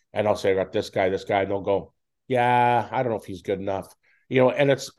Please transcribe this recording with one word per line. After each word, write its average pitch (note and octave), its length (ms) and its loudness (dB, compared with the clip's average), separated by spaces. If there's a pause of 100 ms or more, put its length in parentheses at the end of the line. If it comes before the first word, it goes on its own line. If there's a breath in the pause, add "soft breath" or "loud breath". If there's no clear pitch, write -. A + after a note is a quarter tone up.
(120)
And G#2 160 -2
I'll G#2 80 2
say, G2 160 0
"I - 20 0
got F#2+ 180 -2
this G#2 180 -4
guy, F#2+ 180 0
this F#2+ 160 -4
guy," G2+ 180 0
and G2 80 -4
they'll G2+ 100 -2
go, G2 320 -2 (360)
"Yeah, A#2+ 640 2
I A#2+ 120 -2
don't A#2+ 100 -2
know G#2 60 -2
if - 60 -14
he's F#2 180 -12
good G2 160 -4
enough." G2 340 -6 (360)
You C3 140 4
know, B2+ 80 6
and C#3 200 2
it's, C3+ 280 -2